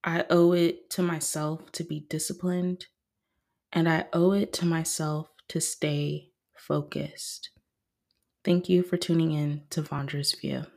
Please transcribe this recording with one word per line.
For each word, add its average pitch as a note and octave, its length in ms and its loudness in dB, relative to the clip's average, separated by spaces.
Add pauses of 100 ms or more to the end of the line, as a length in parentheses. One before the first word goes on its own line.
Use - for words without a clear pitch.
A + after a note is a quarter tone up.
I E3 260 0
owe E3+ 220 6
it F3 400 2
to F#3 120 -2
myself D#3 720 -2
to E3 120 -6
be D3+ 160 -6
disciplined. F3+ 880 -4 (840)
And E3 160 4
I D#3+ 240 2
owe F3 200 4
it G3+ 220 0
to F3 120 -2
myself D#3+ 640 -2 (180)
to - 140 -4
stay D3 680 -2 (260)
focused. - 920 -6 (960)
Thank F3 240 2
you F3+ 140 6
for F3+ 140 -2
tuning E3 340 2
in D3 400 -2
to D#3+ 100 -2
Vondra's C#3+ 540 -4
View. C#3 300 -6 (120)